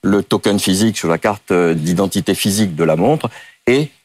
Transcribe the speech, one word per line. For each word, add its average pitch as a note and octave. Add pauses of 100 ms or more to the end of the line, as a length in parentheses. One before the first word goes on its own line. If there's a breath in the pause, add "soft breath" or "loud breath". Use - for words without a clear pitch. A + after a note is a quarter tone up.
le G2+
token G2+
physique, G2
sur -
la E2
carte, G#2
euh, F2
d'identité F2+
physique G2
de D#2
la D#2+
montre B2 (400 loud breath)
et C#3 (140)